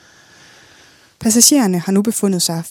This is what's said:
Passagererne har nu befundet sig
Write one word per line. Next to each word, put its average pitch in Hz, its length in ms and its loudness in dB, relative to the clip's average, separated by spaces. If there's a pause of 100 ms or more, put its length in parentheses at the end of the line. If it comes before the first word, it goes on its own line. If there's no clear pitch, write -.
(1200)
Passagererne 226 600 2
har 180 120 -4
nu 196 100 2
befundet 202 400 -2
sig 170 300 -4